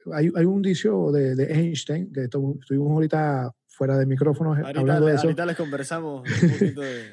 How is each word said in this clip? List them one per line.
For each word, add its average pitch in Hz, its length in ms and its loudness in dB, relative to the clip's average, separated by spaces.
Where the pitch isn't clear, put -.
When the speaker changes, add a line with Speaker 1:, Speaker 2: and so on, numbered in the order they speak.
Speaker 1:
hay, 156 220 2
hay 170 100 4
un 196 160 2
dicho 185 500 0
de, 135 240 2
de 139 180 0
Einstein, 165 600 -2
que 131 140 -4
tu-, 139 340 -4
estuvimos 143 300 -2
ahorita 151 600 0
fuera 135 300 0
de 135 80 2
micrófonos, 143 540 0
eh, - 40 -2
Speaker 2:
Ahorita 139 180 -6
Speaker 1:
hablando 151 260 4
de 151 40 4
Speaker 2:
le-, 151 40 4
Speaker 1:
eso. 147 120 0
Speaker 2:
ahorita 165 180 0
les 170 120 -4
conversamos 143 680 -6
un 127 260 2
poquito 147 320 0
de 123 320 -8